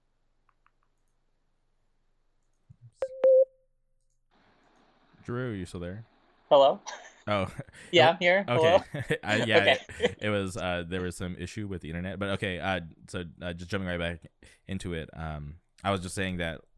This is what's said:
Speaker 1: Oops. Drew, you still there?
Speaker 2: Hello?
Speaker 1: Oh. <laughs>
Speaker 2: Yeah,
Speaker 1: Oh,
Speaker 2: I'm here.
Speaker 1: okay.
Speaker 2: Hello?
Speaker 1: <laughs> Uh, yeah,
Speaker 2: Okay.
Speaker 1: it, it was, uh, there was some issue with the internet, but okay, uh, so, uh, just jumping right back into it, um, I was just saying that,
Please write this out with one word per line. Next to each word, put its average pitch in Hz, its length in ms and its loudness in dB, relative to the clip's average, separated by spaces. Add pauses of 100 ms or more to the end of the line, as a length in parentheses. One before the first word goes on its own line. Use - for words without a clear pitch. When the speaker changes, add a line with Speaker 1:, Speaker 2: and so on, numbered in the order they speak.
(2750)
Speaker 1:
Oops. 523 240 -8 (2250)
Drew, 104 280 -6
you 95 140 -6
still 90 140 -10
there? 92 260 -10 (440)
Speaker 2:
Hello? 143 300 8 (480)
Speaker 1:
Oh. 101 200 0 (240)
<laughs> - 200 -20
Speaker 2:
Yeah, 165 160 8
Speaker 1:
Oh, 165 40 6
Speaker 2:
I'm 180 80 2
here. 185 280 2
Speaker 1:
okay. 175 140 2
Speaker 2:
Hello? 170 220 4 (100)
Speaker 1:
<laughs> 147 300 -4
Uh, 107 220 0
yeah, 110 120 4
Speaker 2:
Okay. 104 200 6 (220)
Speaker 1:
it, - 240 -2
it 107 60 -2
was, 98 280 -2
uh, 87 300 -4
there 90 140 -6
was 90 160 -6
some 90 200 -8
issue 101 300 -10
with 95 140 -10
the 73 80 -12
internet, 87 300 -8
but 98 120 -4
okay, 95 280 -4
uh, 90 220 -2 (260)
so, 92 160 -10 (180)
uh, 90 120 -8
just 85 160 -14
jumping 95 180 -6
right 87 120 -4
back 85 320 -6 (360)
into 92 260 -8
it, 80 200 -8
um, 76 420 -10 (280)
I 98 80 0
was 98 100 -2
just 90 140 -10
saying 92 220 -4
that, 82 240 -6 (160)